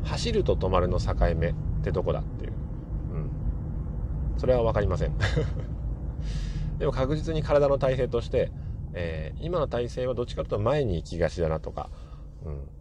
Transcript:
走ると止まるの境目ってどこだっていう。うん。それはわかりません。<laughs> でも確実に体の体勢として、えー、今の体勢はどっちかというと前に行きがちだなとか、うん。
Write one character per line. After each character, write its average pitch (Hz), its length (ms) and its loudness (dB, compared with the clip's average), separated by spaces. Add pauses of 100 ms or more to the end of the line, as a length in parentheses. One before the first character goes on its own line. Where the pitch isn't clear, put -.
走 - 280 0
る 220 120 4
と 98 120 4
止 92 140 2
ま 92 100 6
る 90 80 4
の 87 120 2
境 90 160 0 (200)
目 82 140 2
っ 76 40 0 (300)
て 98 80 0
ど 87 120 2
こ 82 100 2
だ 127 60 0
っ - 40 -2
て - 220 -6
い - 40 -6
う。 - 40 -6 (600)
う - 40 -2
ん。 - 120 -2 (1080)
そ - 80 -2
れ 123 80 6
は 123 80 4
わ 113 120 2
か 107 60 4
り 101 80 2
ま 90 100 2
せ 78 100 2
ん。 76 100 0
<laughs> - 1600 -2
で 160 80 0
も 143 60 2
確 131 240 0
実 160 180 -2
に 156 80 0
体 147 260 6
の 139 120 4
体 131 180 2
勢 127 100 2
と 117 140 0
し - 80 -6
て、 110 220 2 (420)
え 80 420 -4
ー、 - 80 -6
今 170 160 0
の 139 80 0
体 120 200 0
勢 127 200 -2
は 127 60 0
ど 120 100 0
っ - 40 0
ち - 80 -6
か 160 80 -2
と - 40 -4
い - 0 -
う - 20 -10 (100)
と - 0 -
前 135 260 4
に 92 120 2
行 78 60 -4
き - 140 -6
が 82 140 2
ち 90 100 -2
だ 82 80 2
な 78 100 0
と - 120 -8
か、 - 180 -6 (560)
う 82 40 -6
ん。 69 200 -8 (120)